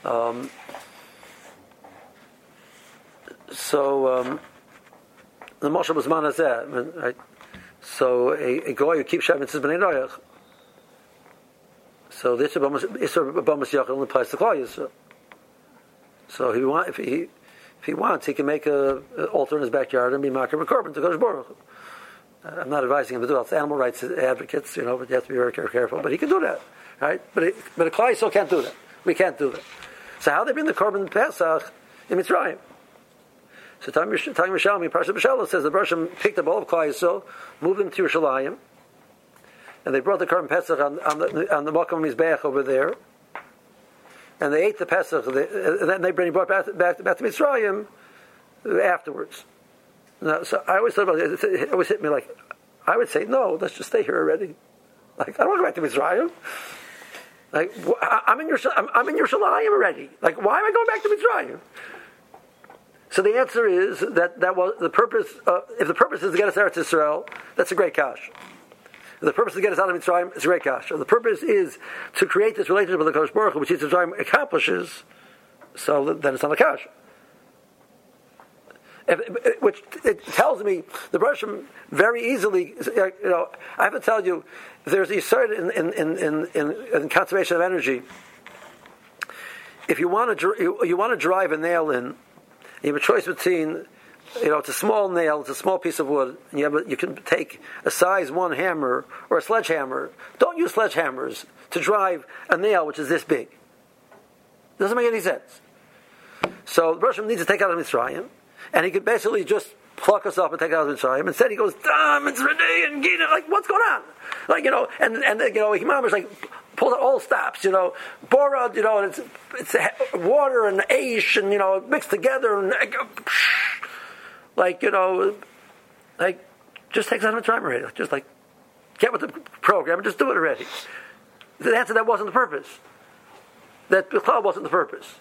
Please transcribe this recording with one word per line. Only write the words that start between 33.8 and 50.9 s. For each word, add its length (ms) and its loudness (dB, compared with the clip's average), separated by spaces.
So 120 -12
Tanya 180 2
Mish-, 140 -2
Tanya 200 0
Mishalmi, 340 2
Parshat 260 0
Beshalach 340 2
says 160 0
the 60 0
Bereshim 480 0
picked 200 0
up 80 0
all 120 2
of 80 -6
Klal 220 0
Yisrael, 360 0
moved 180 0
them 120 0
to 140 -2
Yerushalayim, 520 0
and 100 -2
they 60 2
brought 180 2
the 80 0
Korban 220 0
Pesach 320 0
on, 200 0
on 200 0
the, 360 0
on 80 -2
the 60 -2
Makom 300 0
Mizbeach 440 2
over 200 0
there, 300 2
and 120 0
they 120 4
ate 140 0
the 80 -4
Pesach, 400 0
they, 200 0
and 420 0
then 140 0
they 80 2
brought 380 0
back, 180 0
back, 280 0
back 140 2
to 40 -8
Mitzrayim 640 0
afterwards. 600 -4
Now, 220 -2
so 240 -2
I 120 2
always 160 2